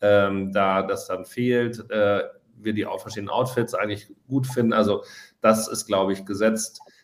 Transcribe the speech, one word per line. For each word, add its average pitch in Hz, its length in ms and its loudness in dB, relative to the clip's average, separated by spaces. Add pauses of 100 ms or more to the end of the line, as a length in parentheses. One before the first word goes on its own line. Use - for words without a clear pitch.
ähm, 98 520 4
da 95 300 2
das 95 240 -6
dann 92 180 -6
fehlt, 123 680 -2
äh, 101 320 2 (340)
wir 107 160 -4
die 107 140 -2
au-, 95 120 -8
verschiedenen 101 320 -10
Outfits 120 440 -2
eigentlich 104 360 -6 (180)
gut 131 180 -2
finden. 117 260 0
Also 104 300 2 (380)
das 110 280 4
ist, - 180 -8
glaube 98 260 2
ich, 95 120 -8
gesetzt. 110 560 -2 (240)